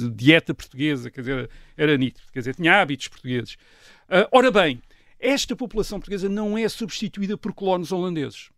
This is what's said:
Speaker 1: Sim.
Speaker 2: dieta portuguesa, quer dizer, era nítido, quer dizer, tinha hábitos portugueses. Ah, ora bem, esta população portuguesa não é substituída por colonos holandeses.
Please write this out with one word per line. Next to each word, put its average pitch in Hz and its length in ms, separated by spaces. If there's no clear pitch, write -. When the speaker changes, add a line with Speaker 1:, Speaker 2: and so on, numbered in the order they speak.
Speaker 1:
Sim. 120 140
Speaker 2:
dieta 156 380
portuguesa, 131 580
quer 139 100
dizer, 123 300
era 151 200
nítido, 127 360
quer 131 80
dizer, 127 160
tinha 180 240
hábitos 143 280
portugueses. 123 480
Ah, 190 240
ora 254 180
bem, 156 320
esta 262 340
população 208 460
portuguesa 196 280
não 208 300
é 220 100
substituída 196 720
por 202 140
colonos 185 400
holandeses. 175 640